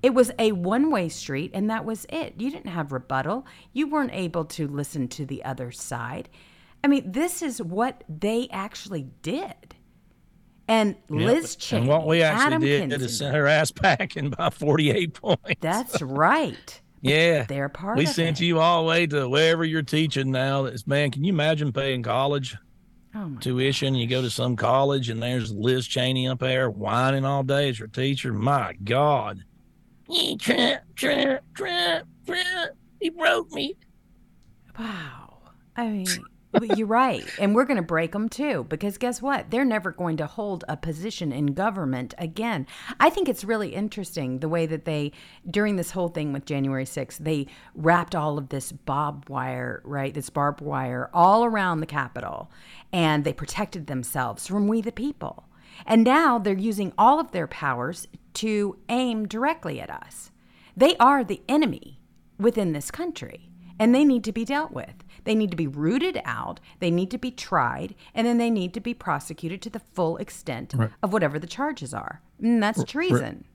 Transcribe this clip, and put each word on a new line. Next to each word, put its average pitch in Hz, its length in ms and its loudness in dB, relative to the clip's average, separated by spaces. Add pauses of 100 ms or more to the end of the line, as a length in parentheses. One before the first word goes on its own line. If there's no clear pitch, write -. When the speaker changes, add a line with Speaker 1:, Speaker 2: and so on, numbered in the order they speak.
Speaker 1:
It 254 140 4
was 240 240 6
a 220 140 4
one-way 202 560 2
street, 151 460 -6
and 202 160 -2
that 220 140 -4
was 220 240 -8
it. - 300 -8
You 254 140 -4
didn't 311 180 -10
have 156 220 -6
rebuttal. 147 520 -4 (280)
You 294 160 -2
weren't 285 260 -2
able 170 300 -4
to 156 240 -6
listen 143 400 -6
to 139 180 -8
the 135 180 -10
other 127 280 -8
side. 117 560 -10 (560)
I - 40 4
mean, 277 220 2
this 302 320 -2
is 269 180 -6
what 202 480 -4
they 208 440 -2
actually 196 560 -8 (140)
did. - 520 -8 (920)
And 220 260 4 (160)
Speaker 2:
Yep. 156 160 0
Speaker 1:
Liz 285 300 2
Cheney, - 260 -2
Speaker 2:
And 123 60 2
what 151 180 4
we 165 160 6
actually 208 240 4
Speaker 1:
Adam 320 160 2
Speaker 2:
did 139 280 2
Speaker 1:
Kinzinger. 139 120 -2
Speaker 2:
is 117 160 -4
send 135 160 -2
her 147 140 4
ass 156 240 4
<laughs> - 0 -
packing 156 580 0
by 170 200 0
forty-eight 156 640 2
points. 190 460 0
Speaker 1:
That's 202 400 -2
right. 160 840 0
Speaker 2:
<laughs> - 40 -20 (140)
Yeah. 156 440 4
Speaker 1:
They're 139 200 -2
part 196 300 -4
Speaker 2:
We 147 60 4
Speaker 1:
of 160 60 2
Speaker 2:
sent 165 300 0
Speaker 1:
it. 170 40 0
Speaker 2:
you 170 160 4
all 165 240 4
the 160 40 2
way 165 200 2
to 139 200 0
wherever 160 360 4
you're 160 180 0
teaching 143 480 0
now. 135 320 2
That's, 127 240 -6
man, 143 240 2
can 139 140 -4
you 196 80 2
imagine 151 400 2
paying 131 320 -2
college 131 520 0 (580)
Speaker 1:
Oh 208 140 -8
my 131 120 -10
Speaker 2:
tuition? 135 560 0
You 120 100 0
go 127 160 0
to 123 60 -2
Speaker 1:
gosh. 110 60 -6
Speaker 2:
some 123 200 0
college, 131 560 2
and 113 100 -4
there's 117 320 -2
Liz 120 360 2
Cheney 127 400 0
up 127 100 -4
there 127 320 0
whining 120 540 0
all 139 180 0
day 139 260 2
as 120 120 -4
your 110 80 -12
teacher. 131 440 -2
My 110 420 0 (100)
God. 120 580 2 (960)
Trump, 247 440 0 (120)
Trump, 269 460 0 (140)
Trump, 349 520 -2 (180)
Trump. 359 460 -2 (300)
He 330 100 -2
broke 330 400 0
me. 302 240 -6 (1040)
Speaker 1:
Wow. 170 600 -12 (380)
I 240 120 -2
mean, 185 360 -4 (280)
well, 226 120 4 (120)
you're 214 100 0
right. 226 380 2 (140)
And 202 160 2
we're 254 100 6
gonna 240 180 0
break 165 320 -2
'em 214 140 -4
too, 240 400 -4
because 190 300 -4
guess 240 240 -4
what? 269 280 -2
They're 247 140 2
never 214 260 0
going 165 280 -2
to 151 80 -2
hold 196 420 -6
a 151 80 -4
position 160 560 -6
in 143 220 0
government 135 640 -2
again. 175 480 -4 (340)
I 302 80 8
think 339 200 0
it's 220 160 -2
really 214 300 -2
interesting 165 640 -4
the 156 100 -2
way 165 160 0
that 156 180 -6
they, 147 280 -2 (380)
during 208 260 2
this 175 160 -2
whole 180 160 -2
thing 151 240 -4
with 139 120 -6
January 135 400 -2
sixth, - 400 -8
they 151 220 0 (280)
wrapped 170 400 2
all 151 220 -2
of 139 140 -8
this 139 200 -8
barbed 143 600 -4
wire, 127 540 -6
right? 139 280 -4
This 143 180 -8
barbed 143 300 0
wire 131 540 -4
all 190 300 6
around 190 360 0
the 160 60 -4
Capitol, 135 640 -6 (420)
and 156 320 2
they 151 80 0
protected 165 540 -6
themselves 127 600 -6
from 202 220 2
we 226 140 2
the 226 100 -6
people. - 560 -8 (380)
And 226 180 8
now 262 340 6
they're 202 140 0
using 196 460 -2
all 254 200 8
of 294 140 -2
their 156 140 -2
powers 135 600 -4 (280)
to 208 420 0 (140)
aim 233 360 0
directly 226 540 -2
at - 100 -12
us. - 400 -16 (460)
They 269 220 6
are 262 260 6
the 190 240 -6
enemy 285 500 0 (400)
within 208 340 2
this 147 180 -6
country, - 600 -10 (280)
and 226 160 6
they 277 100 6
need 254 200 6
to 214 80 -4
be 226 120 -2
dealt 294 280 -4
with. - 220 -10 (300)
They 214 100 2
need 214 160 2
to 170 60 -6
be 160 120 0
rooted 170 560 0
out. 117 360 -8 (200)
They 180 100 2
need 185 220 2
to 247 60 -6
be 254 120 -6
tried, 139 640 -2 (200)
and 226 120 0
then 240 120 2
they 233 120 2
need 185 240 -2
to 226 60 -8
be 240 120 -6
prosecuted 165 680 -6
to 226 80 -12
the 208 100 -10 (120)
full 165 260 0
extent - 580 -10
Speaker 2:
Right. 113 140 2 (120)
Speaker 1:
of 190 100 0
whatever 156 260 2
the 160 80 -8
charges 262 480 -6
are. - 260 -8 (200)
And 226 220 4
that's 214 160 0
Speaker 2:
Re-, 156 60 0
re-, 339 240 -2
Speaker 1:
treason. 135 360 0 (100)